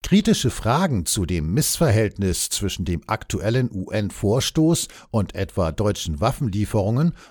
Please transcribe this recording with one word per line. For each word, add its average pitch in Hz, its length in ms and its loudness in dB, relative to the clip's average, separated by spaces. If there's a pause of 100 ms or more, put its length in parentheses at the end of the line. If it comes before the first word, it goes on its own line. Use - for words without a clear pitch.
Kritische 202 480 4
Fragen 127 540 0
zu 92 220 -2
dem 82 260 -2
Missverhältnis 107 960 0
zwischen 95 380 -4
dem 85 200 -2
aktuellen 117 640 -2
U-N-Vorstoß 110 1160 0 (220)
und 104 240 0
etwa 92 380 -2
deutschen 92 480 -2
Waffenlieferungen 110 920 0 (180)